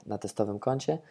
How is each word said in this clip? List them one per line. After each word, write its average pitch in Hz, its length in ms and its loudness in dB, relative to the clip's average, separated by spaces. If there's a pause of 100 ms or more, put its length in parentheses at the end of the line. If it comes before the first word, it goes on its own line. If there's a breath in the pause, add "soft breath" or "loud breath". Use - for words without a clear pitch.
na 104 120 -4
testowym 104 400 0
koncie. 135 400 2 (120 soft breath)